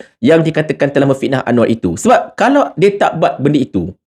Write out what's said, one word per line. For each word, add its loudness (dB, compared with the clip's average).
yang 4
dikatakan -2
telah 2
memfitnah -2
Anwar 0
itu. -4
Sebab 0
kalau 0
dia 0
tak 0
buat -2
benda 0
itu, -6